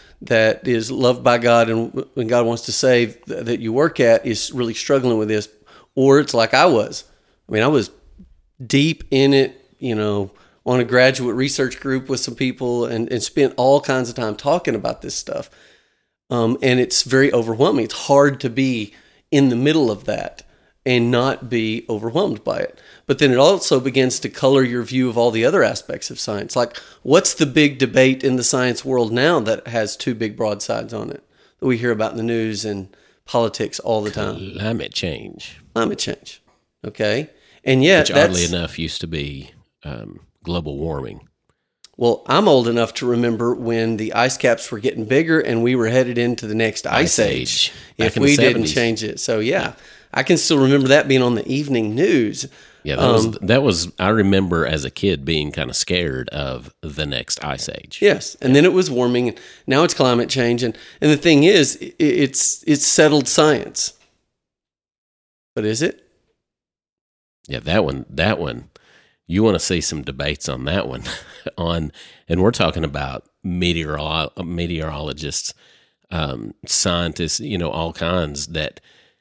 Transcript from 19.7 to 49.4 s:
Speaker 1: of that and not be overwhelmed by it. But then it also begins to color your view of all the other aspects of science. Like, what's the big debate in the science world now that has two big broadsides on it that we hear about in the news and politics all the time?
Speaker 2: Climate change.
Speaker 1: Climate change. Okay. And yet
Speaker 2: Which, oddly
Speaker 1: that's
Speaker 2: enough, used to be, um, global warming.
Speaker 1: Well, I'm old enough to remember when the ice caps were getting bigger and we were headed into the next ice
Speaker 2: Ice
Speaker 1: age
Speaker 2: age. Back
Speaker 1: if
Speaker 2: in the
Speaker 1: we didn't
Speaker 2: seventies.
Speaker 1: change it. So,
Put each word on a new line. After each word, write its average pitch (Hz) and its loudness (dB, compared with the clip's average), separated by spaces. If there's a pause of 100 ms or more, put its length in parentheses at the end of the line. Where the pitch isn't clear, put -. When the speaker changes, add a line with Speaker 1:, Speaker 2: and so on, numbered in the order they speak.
Speaker 1:
of 101 -6
that - -8 (420)
and 123 2
not 127 -2
be 113 -2
overwhelmed 117 -2
by - -4
it. - -8 (260)
But 135 0
then 143 4
it 123 4
also 160 4
begins 127 0
to 123 -6
color 135 2
your 120 -2
view 127 -2
of 113 -4
all 120 4
the 113 0
other 160 2
aspects - -4
of - -16
science. 104 -8
Like, 120 -2 (260)
what's 165 4
the 156 0
big 143 2
debate 131 2
in 127 0
the 123 -2
science 127 0
world 123 0
now 143 2
that 110 -2
has 113 -4
two - -4
big 110 -6
broadsides 110 -6
on 110 -10
it - -14 (380)
that - -4
we 127 0
hear 120 -2
about 110 -2
in - -10
the 113 -6
news 110 -4
and 98 -8 (320)
politics 113 -2
all 110 -2
the 104 -6
time? 101 -8
Speaker 2:
Climate 110 -6
change. - -10 (140)
Speaker 1:
Climate 208 -2
change. - -10 (440)
Okay. 110 -4 (340)
And 131 4
yet 165 4
Speaker 2:
Which, - 0
oddly 135 4
Speaker 1:
that's 85 0
Speaker 2:
enough, 87 -6
used 80 -6
to 87 -8
be, 71 -10 (340)
um, 53 -14 (220)
global 78 -6
warming. 71 -8 (680)
Speaker 1:
Well, 117 2
I'm 180 4
old 127 4
enough 117 -2
to - -6
remember 117 0
when 113 -2
the 110 -6
ice 127 0
caps - 0
were 113 -8
getting 113 -4
bigger 160 2
and 113 0
we 123 2
were 113 2
headed 123 2
into 120 -2
the 107 -6
next 110 -2
ice 135 2
Speaker 2:
Ice - -
Speaker 1:
age 98 0
Speaker 2:
age. - -2 (260)
Back 110 2
Speaker 1:
if - -2
Speaker 2:
in - 0
the - 4
Speaker 1:
we 143 6
didn't 135 4 (220)
Speaker 2:
seventies. - -4
Speaker 1:
change 113 0
it. - -8
So, 110 -2